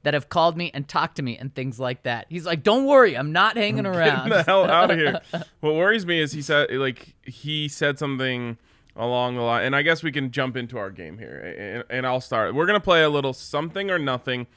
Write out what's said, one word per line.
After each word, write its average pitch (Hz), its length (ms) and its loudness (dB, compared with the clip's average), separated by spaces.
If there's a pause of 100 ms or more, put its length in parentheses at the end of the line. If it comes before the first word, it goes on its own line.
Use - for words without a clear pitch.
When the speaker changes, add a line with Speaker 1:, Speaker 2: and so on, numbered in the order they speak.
Speaker 1:
that 147 100 2
have 143 160 -2
called 170 280 2
me 170 160 -6
and 143 140 -6
talked 165 300 -2
to 156 60 -6
me," 120 140 -4
and 135 160 -12
things 127 240 -6
like 127 260 -6
that. 117 260 -4
He's 160 160 -8
like, 165 180 -2
"Don't 247 220 6
worry, 247 320 6
I'm 147 160 -4
not 214 240 4
hanging 208 280 0
Speaker 2:
I'm 190 100 -2
Speaker 1:
around." 156 340 2
Speaker 2:
getting 208 80 4
the 165 60 4
hell 190 200 6
outta 175 320 4
here. 151 260 0 (120)
Speaker 1:
<laughs> 165 100 -6 (160)
Speaker 2:
What 156 160 0
worries 196 300 2
me 170 160 0
is 143 100 -2
he 147 100 -8
said, 147 300 2
like, 131 520 -4
he 151 440 -8
said 143 320 -2
something 127 580 -4 (380)
along 123 400 -2
the 120 60 -4
line, 117 240 0
and 135 100 -2
I 143 60 0
guess 160 220 0
we 156 100 -4
can 135 180 -4
jump 131 240 -4
into 120 220 -10
our 98 120 -8
game 85 280 -16
here, 92 720 -12
and, 123 80 -6
and 127 100 -4
I'll 127 140 -2
start. 110 340 -2
We're 160 100 2
gonna 208 140 2
play 170 240 4
a 156 60 4
little 139 240 0
something 165 580 -6
or 175 80 0
nothing, 127 580 -4